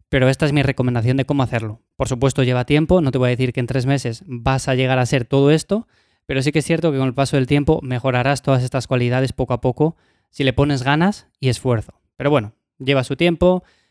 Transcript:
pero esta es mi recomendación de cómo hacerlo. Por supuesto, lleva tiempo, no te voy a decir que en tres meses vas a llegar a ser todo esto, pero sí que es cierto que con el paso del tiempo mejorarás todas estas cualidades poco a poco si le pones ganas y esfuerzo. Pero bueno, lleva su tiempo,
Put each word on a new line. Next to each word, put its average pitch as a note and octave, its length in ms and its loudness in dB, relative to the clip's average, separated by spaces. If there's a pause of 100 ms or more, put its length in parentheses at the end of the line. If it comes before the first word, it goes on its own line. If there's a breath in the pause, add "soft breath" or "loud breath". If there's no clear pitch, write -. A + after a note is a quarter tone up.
pero C3 200 2
esta C3+ 180 0
es C#3 60 0
mi D3 100 2
recomendación B2+ 540 0
de C3+ 80 0
cómo C#3 180 0
hacerlo. A2+ 400 -4 (140)
Por C3+ 120 -4
supuesto, C3 340 0
lleva B2 220 0
tiempo, D#3 360 2
no C#3 100 0
te C3 80 0
voy B2 100 2
a - 20 2
decir B2 220 -2
que - 80 -4
en B2 60 -2
tres B2+ 180 -2
meses B2+ 420 -2
vas C3 420 -4
a C3 60 0
llegar C3 240 0
a B2+ 80 0
ser B2+ 180 0
todo C#3 260 2
esto, F3+ 360 0 (400)
pero C3+ 160 -2
sí C#3+ 100 -2
que D#3 80 0
es C#3 40 -2
cierto D#3+ 280 0
que C3+ 60 -2
con C3 100 0
el B2 60 -4
paso C#3 220 0
del C3 120 2
tiempo C#3+ 340 2
mejorarás B2+ 600 -2
todas C3 200 2
estas B2+ 240 -4
cualidades B2+ 460 0
poco B2 220 -4
a A#2 60 -4
poco D3+ 360 0 (340)
si - 140 -6
le C3 80 0
pones C#3 320 0
ganas D#3+ 420 0 (140)
y C3 80 -2
esfuerzo. A#2 520 -4 (160)
Pero C#3 140 -2
bueno, A#2 220 0 (260)
lleva C3+ 240 0
su C3 140 -6
tiempo, F3 480 2 (260)